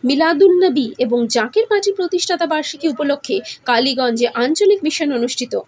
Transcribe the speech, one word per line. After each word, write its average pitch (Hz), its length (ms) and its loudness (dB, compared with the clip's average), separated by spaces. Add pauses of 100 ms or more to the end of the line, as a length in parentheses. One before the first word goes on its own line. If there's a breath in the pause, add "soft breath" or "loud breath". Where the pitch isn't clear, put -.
মিলাদুন্নবী 320 800 4 (120)
এবং 240 200 0 (100)
জাকের 240 380 0
পার্টির 403 320 -2
প্রতিষ্ঠাতা 349 480 -2
বার্ষিকী 302 420 -4
উপলক্ষে 285 480 -2 (280 loud breath)
কালীগঞ্জে 240 680 0
আঞ্চলিক 381 480 2
মিশন 311 300 -2
অনুষ্ঠিত। 240 420 -4 (140)